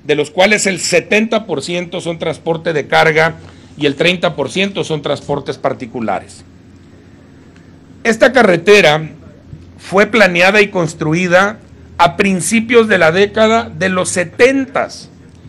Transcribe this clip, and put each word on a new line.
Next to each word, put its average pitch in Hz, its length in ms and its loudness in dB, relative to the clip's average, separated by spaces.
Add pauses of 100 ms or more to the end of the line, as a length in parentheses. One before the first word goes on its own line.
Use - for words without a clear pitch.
de 147 140 -2
los 147 160 -4
cuales 202 340 2
el 185 140 -2
setenta 214 640 -2
por 143 160 -6
ciento 175 380 -8
son 165 200 -8
transporte 165 520 -4
de 143 160 -4
carga 160 480 2 (420)
y 294 80 -4
el 277 100 0
treinta 175 380 -2
por 135 160 -6
ciento 190 360 -4
son 151 160 -6
transportes 143 560 -6
particulares. 113 880 -8 (1600)
Esta 233 280 2
carretera 175 760 4 (680)
fue 202 300 0
planeada 196 540 2
y 208 80 2
construida 180 880 0 (380)
a 233 180 2
principios 220 720 0
de 202 100 2
la 160 140 4
década 220 580 0
de 180 200 -4
los 185 200 -2
setentas, 240 1000 -2 (400)